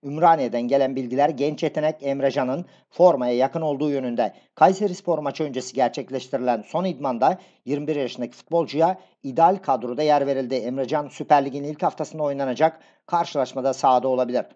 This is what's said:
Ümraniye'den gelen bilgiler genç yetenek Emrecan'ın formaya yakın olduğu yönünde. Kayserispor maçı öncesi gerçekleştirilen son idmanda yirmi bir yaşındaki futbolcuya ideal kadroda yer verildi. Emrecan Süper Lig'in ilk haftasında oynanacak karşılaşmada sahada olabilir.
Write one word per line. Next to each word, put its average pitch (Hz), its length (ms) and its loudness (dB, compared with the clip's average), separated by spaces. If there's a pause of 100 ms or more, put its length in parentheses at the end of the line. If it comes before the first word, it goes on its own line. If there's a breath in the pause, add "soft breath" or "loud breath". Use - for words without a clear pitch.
Ümraniye'den 143 580 2
gelen 135 340 2
bilgiler 131 320 0
genç 151 340 -2
yetenek 156 380 -2
Emrecan'ın 139 640 -2 (260 soft breath)
formaya 127 460 4
yakın 127 240 0
olduğu 147 300 -2
yönünde. 120 420 -2 (220 soft breath)
Kayserispor 180 640 2
maçı 147 260 -4
öncesi 127 300 -8
gerçekleştirilen 127 920 -2
son 170 180 -4
idmanda 143 540 -2 (260 soft breath)
yirmi 143 220 -4
bir 151 100 -2
yaşındaki 123 400 -6
futbolcuya 165 600 0 (240 soft breath)
ideal 165 340 2
kadroda 123 460 -4
yer 147 240 2
verildi. 131 280 -2
Emrecan 131 540 -4
Süper 151 360 2
Lig'in 139 200 -6
ilk 147 180 -8
haftasında 156 400 -4
oynanacak 139 580 0 (260 soft breath)
karşılaşmada 135 680 -2
sahada 127 340 2
olabilir. 123 360 0 (120)